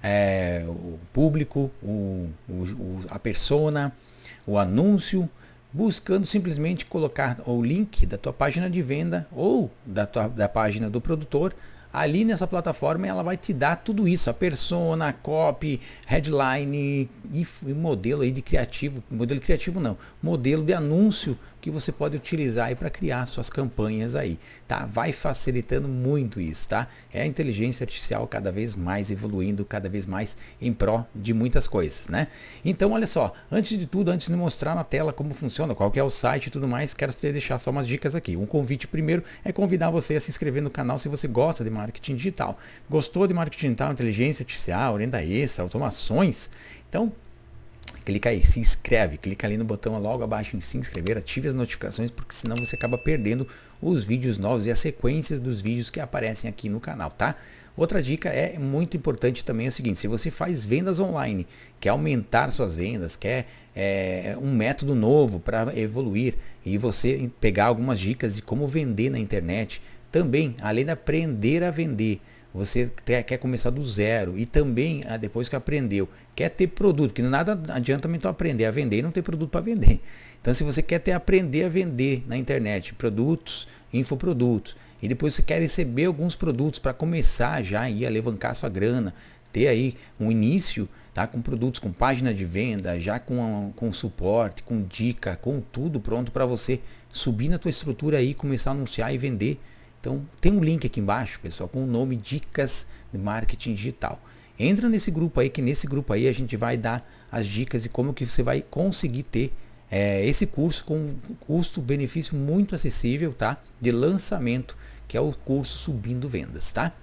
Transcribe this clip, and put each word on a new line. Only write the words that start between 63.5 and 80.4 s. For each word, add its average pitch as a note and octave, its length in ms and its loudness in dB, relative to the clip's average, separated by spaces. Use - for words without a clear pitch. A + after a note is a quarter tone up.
é, G2 680 -2
um C3+ 120 0
método C3+ 420 2
novo A#2 440 6
pra A2+ 380 -2
evoluir A2+ 580 0
e F#2+ 120 0
você A#2+ 520 0
pegar G#2 260 4
algumas A#2+ 340 2
dicas G#2 360 -2
de G#2+ 60 -8
como C#3 260 -2
vender C3 420 0
na C3 100 -2
internet, G2 600 -2
também, D3 480 2
além A2 260 2
de E3 60 -2
aprender D3+ 720 2
a F3 80 0
vender, A2+ 480 0
você A#2+ 380 0
te-, A#2+ 180 2
quer B2+ 140 -2
começar B2 320 0
do C3 120 0
zero G#2 560 0
e A2+ 80 0
também, C#3+ 640 2
ah, A2+ 80 -4
depois A2+ 320 -4
que - 80 -4
aprendeu, A#2+ 540 0
quer E3 140 0
ter F#3 180 2
produto, D3+ 460 4
que A#2+ 80 -2
nada D#3+ 360 2
adianta C3 320 0
também E3 180 -2
tu - 80 -2
aprender D#3 380 2
a A2 60 2
vender A#2+ 260 0
e A#2+ 40 2
não D#3+ 100 -2
ter F3+ 100 0
produto E3 280 -2
pra E3+ 120 0
vender. F#3+ 400 8